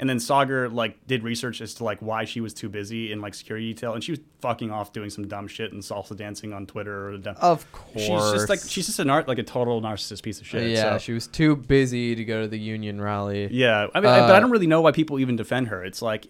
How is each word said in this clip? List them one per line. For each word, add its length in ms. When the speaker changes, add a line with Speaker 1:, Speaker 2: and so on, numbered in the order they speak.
Speaker 1:
And 80
then 120
Sagar, 480
like, 380
did 160
research 360
as 140
to, 100
like, 180
why 220
she 160
was 140
too 160
busy 420
in, 80
like, 140
security 400
detail, 220
and 60
she 120
was 80
fucking 320
off 220
doing 160
some 180
dumb 220
shit 240
and 100
salsa 320
dancing 380
on 120
Twitter. 440
Or 80
dumb 240
Speaker 2:
Of 240
Speaker 1:
She's 100
just, 400
like, 140
Speaker 2:
course. 80
Speaker 1:
she's 160
just 140
a 40
nar-, 240
like, 120
a 40
total 380
narcissist 420
piece 160
of 80
shit, 240
Speaker 2:
Yeah, 220
Speaker 1:
so. 60
Speaker 2:
she 120
was 160
too 300
busy 580
to 80
go 200
to 40
the 100
union 440
rally. 500
Speaker 1:
Yeah, 420
I 60
mean, 100
I, 120
but 100
I 60
Speaker 2:
Uh, 20
Speaker 1:
don't 120
really 160
know 120
why 140
people 260
even 160
defend 320
her. 160
It's 180
like, 280